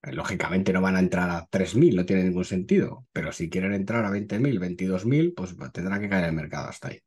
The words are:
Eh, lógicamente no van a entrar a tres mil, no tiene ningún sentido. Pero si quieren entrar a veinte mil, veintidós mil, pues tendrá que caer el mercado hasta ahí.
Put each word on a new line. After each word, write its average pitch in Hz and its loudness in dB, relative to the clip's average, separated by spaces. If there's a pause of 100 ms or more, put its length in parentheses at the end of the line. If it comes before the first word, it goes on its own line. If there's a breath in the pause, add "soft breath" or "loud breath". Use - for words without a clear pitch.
Eh, - -12
lógicamente 92 0
no 92 4
van 95 2
a 92 4
entrar 90 2
a 85 -4
tres 92 0
mil, 143 6
no 90 2
tiene 95 2
ningún 90 0
sentido. - 0
Pero 80 -4
si 85 -6
quieren 95 -2
entrar 107 0
a 101 -2
veinte 104 -4
mil, 127 2
veintidós 90 -2
mil, 156 4
pues 90 -8 (180)
tendrá 95 -4
que 104 -6
caer 95 2
el 82 0
mercado 76 -6
hasta - -12
ahí. - -14